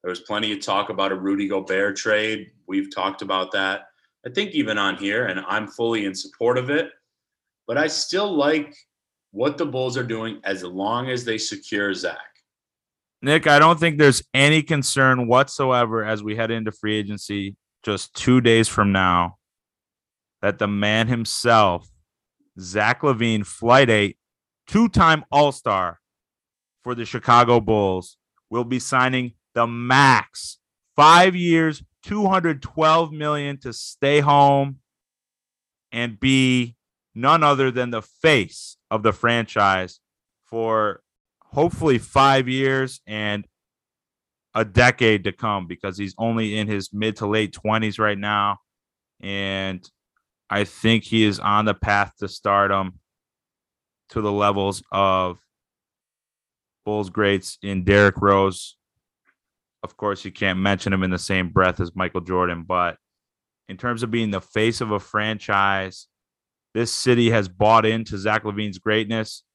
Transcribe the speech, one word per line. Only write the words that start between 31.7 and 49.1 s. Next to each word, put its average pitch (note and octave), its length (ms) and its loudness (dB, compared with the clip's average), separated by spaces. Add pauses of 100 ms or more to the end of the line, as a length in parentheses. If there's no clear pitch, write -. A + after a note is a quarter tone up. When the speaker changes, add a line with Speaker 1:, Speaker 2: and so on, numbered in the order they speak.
Speaker 2:
two G#3 260 -4
hundred E3 320 0
twelve D#3+ 500 0
million D3 480 -6
to B2 140 -12
stay C#3+ 480 0
home C#3 600 4 (1120)
and A#2 300 -6
be B2+ 560 2 (380)
none D3 280 4
other C3+ 280 2
than B2 200 -4
the A2+ 120 -6
face - 760 -2 (140)
of G#2+ 120 -2
the G#2+ 100 2
franchise G#2 880 0 (440)
for A2 560 -2 (400)
hopefully D3+ 580 0
five C3+ 500 2
years C3+ 580 -2
and G#2 400 -6 (1080)
a A2 100 0
decade A2 600 2
to G2 80 -4
come, G2+ 340 -6
because F2+ 300 -12
he's G2 220 -8
only A2+ 400 -4
in G#2 100 -4
his G2+ 240 -6
mid G#2+ 240 -4
to A2 100 -6
late G#2+ 260 0
twenties G#2+ 460 -2
right G#2 200 0
now. G2+ 400 -2 (600)